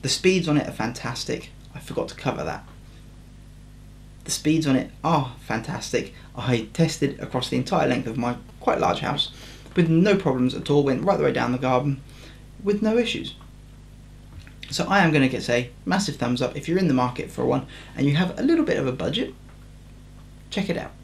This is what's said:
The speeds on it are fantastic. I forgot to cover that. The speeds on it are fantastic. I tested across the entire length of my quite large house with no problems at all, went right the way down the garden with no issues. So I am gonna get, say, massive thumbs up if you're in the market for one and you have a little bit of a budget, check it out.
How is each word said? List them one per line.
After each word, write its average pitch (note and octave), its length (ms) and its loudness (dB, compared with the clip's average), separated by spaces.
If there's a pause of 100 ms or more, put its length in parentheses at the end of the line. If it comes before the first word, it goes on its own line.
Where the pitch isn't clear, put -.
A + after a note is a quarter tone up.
The C3+ 60 -2
speeds F#3 400 2
on D3 100 4
it - 100 0
are - 40 -10
fantastic. - 760 -6 (240)
I - 60 -12
forgot - 280 -6
to - 60 -12
cover A2+ 300 -4
that. D#2 200 -8 (1600)
The - 60 -8
speeds D#3 360 2
on C3+ 100 4
it - 160 0 (100)
are D3 380 0
fantastic. A2 760 -4 (220)
I A#2 360 0
tested D#3 480 0
across - 300 -4
the C3 60 0
entire C#3 320 2
length B2+ 180 0
of A#2 100 -6
my A#2+ 200 -2 (240)
quite - 200 0
large - 200 2
house - 300 -2 (440)
with E3+ 140 4
no F3 260 6
problems B2+ 400 2
at - 160 -6
all, C#3+ 140 6
went C3 180 2
right G3 160 2
the D3+ 60 2
way C3 80 4
down B2 180 0
the B2+ 80 0
garden C3+ 420 2 (600)
with G#3 180 2
no A3 160 2
issues. - 380 -2 (1400)
So - 160 -4
I G3 140 4
am E3 120 6
gonna C3+ 160 6
get, B2+ 140 -2
say, B2 280 0 (140)
massive F#3+ 300 0
thumbs B2 260 0
up - 160 -2
if D3 120 -8
you're E3+ 100 2
in F#3+ 80 2
the C#3+ 80 4
market B2+ 340 0
for - 160 -4
one B2+ 220 2 (300)
and C#3 100 2
you C#3+ 80 4
have F3+ 240 2
a - 60 -2
little E4 200 4
bit - 140 0
of C#3 80 0
a B2 60 0
budget, - 420 -4 (1160)
check G3 200 -2
it E3 60 0
out. - 160 -8 (120)